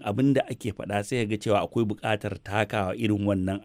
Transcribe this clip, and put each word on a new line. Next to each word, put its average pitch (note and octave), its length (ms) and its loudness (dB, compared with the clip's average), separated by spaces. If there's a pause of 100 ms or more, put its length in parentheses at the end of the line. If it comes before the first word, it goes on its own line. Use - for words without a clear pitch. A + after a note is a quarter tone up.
abin C3 260 4
da C3 140 2
ake - 240 -6
faɗa G2+ 320 -4
sai A#2+ 240 -2
ka G#2+ 80 -2
ga - 20 -2
cewa G#2 300 2
akwai A#2+ 160 0
buƙatar G#2 560 -2
takawa G2+ 560 -2
irin G#2 320 0
wannan F#2+ 380 0